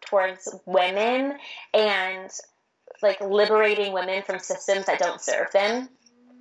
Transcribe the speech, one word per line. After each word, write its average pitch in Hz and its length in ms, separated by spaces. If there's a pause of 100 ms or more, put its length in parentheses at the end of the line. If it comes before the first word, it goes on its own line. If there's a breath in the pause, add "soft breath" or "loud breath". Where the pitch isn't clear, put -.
towards 190 480 (180)
women 214 720 (380 loud breath)
and, 190 560 (720)
like, 196 180
liberating 208 720
women 185 300
from 185 160
systems 196 480
that 175 120
don't 175 220
serve - 320
them 226 360 (520)